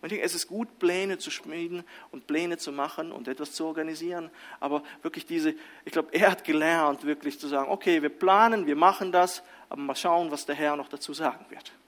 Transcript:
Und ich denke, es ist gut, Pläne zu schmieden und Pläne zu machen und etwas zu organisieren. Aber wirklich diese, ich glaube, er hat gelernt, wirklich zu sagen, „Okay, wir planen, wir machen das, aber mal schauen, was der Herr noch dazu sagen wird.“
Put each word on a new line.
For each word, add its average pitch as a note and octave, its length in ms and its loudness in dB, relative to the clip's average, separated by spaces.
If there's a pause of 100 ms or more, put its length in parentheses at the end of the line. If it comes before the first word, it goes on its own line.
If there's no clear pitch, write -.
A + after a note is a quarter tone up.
Und D3+ 60 -12
ich E3+ 60 -6
denke, G#3+ 120 -4
es E3+ 100 -2
ist E3 140 -6
gut, A3 300 -8
Pläne F#3+ 400 0
zu - 120 -10
schmieden E3+ 540 -8 (260)
und C3 160 -16
Pläne E3+ 300 0
zu D3+ 160 -8
machen D3+ 400 -4
und B2 160 -10
etwas C#3+ 240 -6
zu D#3+ 140 -4
organisieren. D#3+ 640 -6 (280)
Aber C#3+ 240 -2 (200)
wirklich - 240 -8
diese, D#3 280 0 (300)
ich - 80 -10
glaube, D#3+ 220 -2
er G3 160 6
hat F3+ 140 -4
gelernt, D#3 600 2
wirklich D3 340 -4
zu D3+ 80 -10
sagen, C#3 240 -2
„Okay, F#3 300 2
wir D3 80 0
planen, G3 580 6
wir C#3+ 100 2
machen F#3 360 4
das, F3+ 300 4 (260)
aber C#3 140 -8
mal C#3 140 -4
schauen, E3+ 340 2
was D3 160 -6
der C#3+ 80 -2
Herr D3 220 0
noch C#3+ 120 -8
dazu - 240 -10
sagen C#3+ 380 -4
wird.“ - 220 -18 (160)